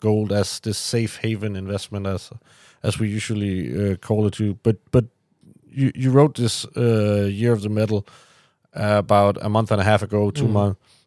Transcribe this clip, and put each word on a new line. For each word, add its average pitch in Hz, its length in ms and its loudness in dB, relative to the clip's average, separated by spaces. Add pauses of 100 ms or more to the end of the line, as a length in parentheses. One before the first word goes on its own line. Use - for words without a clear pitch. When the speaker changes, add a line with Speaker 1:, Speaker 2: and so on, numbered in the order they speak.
Speaker 1:
gold 107 320 0
as 101 280 0
this 107 180 -6
safe 113 400 -4
haven 107 360 -4
investment, 98 540 -6
as, 95 220 -6 (520)
as - 160 -2
we 110 100 -2
usually, 101 840 -4
uh, 90 40 -2
call 107 300 0
it 98 60 0
to. 104 220 -4 (100)
But, 107 140 2 (120)
but 123 140 4 (640)
you, 135 240 0
you 131 160 -2
wrote 139 240 6
this, 120 300 -2 (120)
uh, 104 540 2
year 113 220 0
of 104 100 0
the 104 60 -6
metal, 107 360 0 (680)
uh, 104 240 0
about 101 420 4
a 104 80 -4
month 107 220 0
and 104 100 2
a 92 40 0
half 107 180 4
ago, 104 280 0
two 143 140 -2
Speaker 2:
Mm. 123 60 0
Speaker 1:
months. 101 300 0 (260)